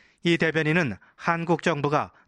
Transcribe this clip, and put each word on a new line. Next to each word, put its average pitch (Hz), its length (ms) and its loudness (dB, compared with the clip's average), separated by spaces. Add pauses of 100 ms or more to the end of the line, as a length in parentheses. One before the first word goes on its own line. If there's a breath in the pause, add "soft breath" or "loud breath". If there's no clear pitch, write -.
(240 soft breath)
이 170 140 2
대변인은 156 580 0 (200 soft breath)
한국 170 460 -2
정부가 147 500 -2 (160 soft breath)